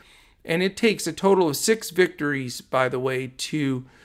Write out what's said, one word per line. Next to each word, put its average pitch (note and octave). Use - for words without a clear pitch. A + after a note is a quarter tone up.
And E3+
it G3
takes G#3
a D#3+
total F#3+
of C#3
six A3
victories, D3
by C3
the C3
way, C3
to, C3+